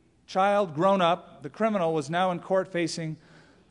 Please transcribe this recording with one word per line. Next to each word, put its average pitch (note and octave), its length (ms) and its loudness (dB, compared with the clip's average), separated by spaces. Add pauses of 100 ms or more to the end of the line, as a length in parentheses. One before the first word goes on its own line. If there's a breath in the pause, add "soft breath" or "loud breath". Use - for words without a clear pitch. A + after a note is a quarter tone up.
(280)
child G3 480 0
grown G3 240 4
up, F3+ 420 0
the C#3+ 80 -14
criminal, G3 440 0
was D3 160 -4
now F3+ 220 0
in E3+ 80 -4
court F#3+ 280 0
facing E3 480 -4 (560 soft breath)